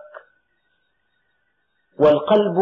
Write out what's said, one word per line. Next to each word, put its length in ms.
والقلب 640